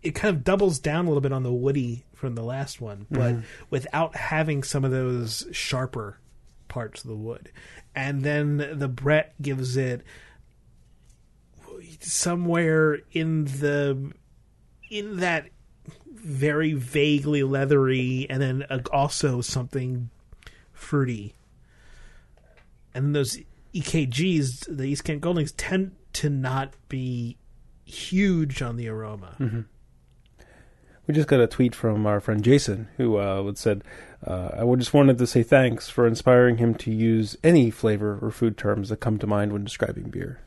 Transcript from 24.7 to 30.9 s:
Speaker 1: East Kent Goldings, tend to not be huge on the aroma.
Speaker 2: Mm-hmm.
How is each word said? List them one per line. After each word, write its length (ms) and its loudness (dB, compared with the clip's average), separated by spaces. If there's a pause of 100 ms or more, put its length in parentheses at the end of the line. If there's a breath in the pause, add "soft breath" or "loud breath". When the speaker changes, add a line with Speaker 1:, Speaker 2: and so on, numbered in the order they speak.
Speaker 1:
East 200 -4
Kent 160 -4
Goldings, 320 -2
tend 400 -4 (220)
to 160 -2
not 420 -2 (160)
be 480 -6 (480)
huge 800 0
on 140 -6
the 120 -6
aroma. 500 -10
Speaker 2:
Mm-hmm. 220 -2 (1500 soft breath)